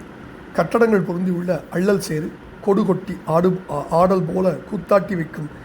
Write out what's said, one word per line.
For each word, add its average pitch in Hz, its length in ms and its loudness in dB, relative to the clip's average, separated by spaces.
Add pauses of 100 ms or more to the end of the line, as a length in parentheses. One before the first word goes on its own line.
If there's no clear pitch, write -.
(540)
கட்டடங்கள் 214 480 4
பொருந்தியுள்ள 175 600 -2 (100)
அள்ளல் 190 280 2
சேரு 160 320 -4 (300)
கொடு 202 240 2
கொட்டி 180 320 -2 (100)
ஆடு-, 180 320 4 (120)
ஆ-, 143 180 -4
ஆடல் 185 340 4 (100)
போல 185 160 2
கூத்தாட்டி 185 680 0
வைக்கும் 156 340 -6 (160)